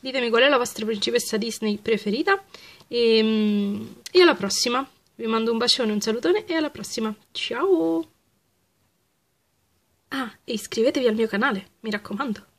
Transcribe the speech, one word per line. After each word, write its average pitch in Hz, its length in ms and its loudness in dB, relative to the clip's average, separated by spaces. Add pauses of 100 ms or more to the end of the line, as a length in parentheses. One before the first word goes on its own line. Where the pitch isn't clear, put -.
Ditemi 254 300 -2
qual 226 120 4
è 277 60 6
la 294 80 4
vostra 240 280 -2
principessa 226 520 -2
Disney 214 400 -2
preferita 233 640 0 (460)
e, 226 320 4 (880)
e 359 100 6
alla 339 140 8
prossima. 240 540 -2 (260)
Vi 226 120 -8
mando 226 260 0
un 226 60 0
bacione, 233 340 0
un 208 80 0
salutone 320 440 0
e 349 100 -6
alla 302 160 -2
prossima. 220 440 -6 (160)
Ciao! 330 760 0 (2000)
Ah, 262 240 -6 (100)
e - 120 -8
iscrivetevi 247 520 0
al 220 80 2
mio 220 140 0
canale, 208 420 -2 (100)
mi 220 100 -8
raccomando. 208 540 -6 (140)